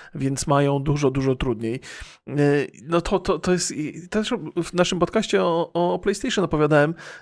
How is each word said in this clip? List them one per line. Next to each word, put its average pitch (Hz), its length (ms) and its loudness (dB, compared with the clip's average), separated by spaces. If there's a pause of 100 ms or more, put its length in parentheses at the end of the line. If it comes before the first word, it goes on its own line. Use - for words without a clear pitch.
(140)
więc 135 320 -2
mają 143 360 2
dużo, 143 280 2
dużo 135 260 0
trudniej. 117 440 -2 (480)
E, - 40 -8 (500)
no 165 180 0
to, 185 180 0
to, 180 200 -2
to 180 140 0
jest, 180 200 0
i 151 360 -8
też 214 260 -2 (300)
w - 100 -12
naszym 175 240 2
podcaście 190 440 0
o, 170 320 0
o 175 240 0
PlayStation 208 460 -2
opowiadałem, 151 500 4 (280)